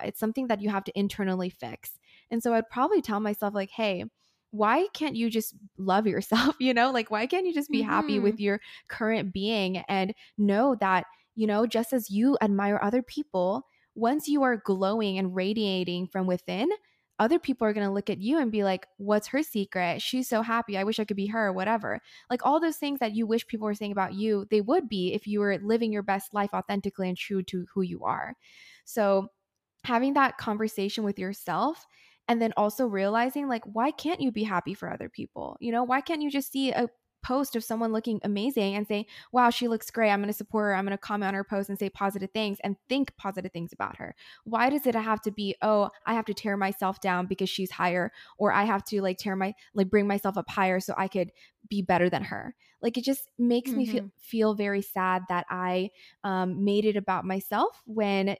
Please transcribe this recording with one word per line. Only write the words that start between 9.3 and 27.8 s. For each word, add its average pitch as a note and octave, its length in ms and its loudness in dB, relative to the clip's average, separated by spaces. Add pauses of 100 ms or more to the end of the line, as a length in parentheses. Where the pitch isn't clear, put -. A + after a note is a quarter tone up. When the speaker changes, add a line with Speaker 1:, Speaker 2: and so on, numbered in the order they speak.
Speaker 1:
being G3 440 0 (100)
and F#3+ 260 0 (240)
know G#3+ 380 4
that, F#3+ 300 2 (300)
you A3 120 0
know, G#3+ 180 2
just A3+ 280 0
as A#3+ 160 -2
you A#3 320 4
admire G3+ 400 4
other G#3 200 2
people, G#3 600 -2 (320)
once B3+ 320 0
you C#4+ 160 4
are B3 140 4
glowing G3 600 0
and F#3 180 -2
radiating F#3 720 0
from F#3 200 -2
within, F#3 420 0 (500)
other A#3+ 200 4
people A#3+ 280 0
are G#3+ 60 2
gonna G3+ 200 -2
look G3+ 160 -2
at F3+ 120 -4
you B3+ 180 0
and B3 120 0
be G#3 120 0
like, F#3+ 240 0 (100)
"What's G#3 300 0
her C#4+ 160 0
secret? F#3 580 -2
She's B3+ 280 -4
so A3 120 2
happy. A3+ 360 -4
I F#3+ 80 -2
wish A3 140 -2
I G#3+ 60 -2
could G3+ 120 -4
be G3 100 -2
her," G#3+ 200 0
or F#3 60 0
whatever. F#3+ 460 -2 (300)
Like, B3 160 -2
all D4 160 4
those E4 160 0
things C#4+ 220 -4
that G#3+ 140 -2
you A3+ 140 0
wish A3+ 200 0
people G#3+ 180 -6
were G#3 80 0
saying G#3 180 -6
about G3 220 -2
you, G3+ 360 0
they G#3+ 120 4
would C4+ 260 2
be F#3 260 0
if - 140 -4
you G#3 140 0
were G3+ 200 2
living A3+ 300 2
your G#3 120 -2
best G3 300 -2
life G3+ 200 0
authentically F#3+ 560 -4
and F3+ 80 -4
true F#3+ 260 -4
to F3+ 300 -6
who G3 80 0